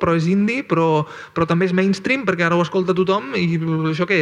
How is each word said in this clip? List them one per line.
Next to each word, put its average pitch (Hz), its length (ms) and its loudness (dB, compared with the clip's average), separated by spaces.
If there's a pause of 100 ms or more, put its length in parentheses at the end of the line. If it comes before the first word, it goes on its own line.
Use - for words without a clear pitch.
però 170 160 2
és 160 100 0
indie, 214 380 0
però, 160 400 2 (300)
però 170 120 0
també 170 200 2
és 180 80 0
mainstream 196 520 0
perquè 175 200 0
ara 170 100 2
ho 175 60 2
escolta 180 320 -2
tothom 190 400 0
i 175 100 0 (460)
això 165 160 -2
què 185 140 2